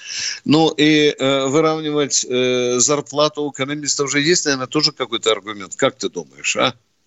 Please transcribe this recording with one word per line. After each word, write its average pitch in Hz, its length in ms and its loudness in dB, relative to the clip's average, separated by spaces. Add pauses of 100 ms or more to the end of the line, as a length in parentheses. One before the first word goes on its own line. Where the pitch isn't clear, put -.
(460)
Ну 156 240 4
и, 151 480 4
э, 135 300 0
выравнивать, 151 800 0
э, 123 520 0
зарплату 147 640 0
у 147 80 -4
экономистов 143 560 -4
уже 143 160 0
есть, 165 240 2
наверное, 131 220 -2
тоже 151 240 0
какой-то 110 400 -2
аргумент. 101 440 -6
Как 131 220 0
ты 95 100 -6
думаешь, 71 480 -6
а? - 160 0 (340)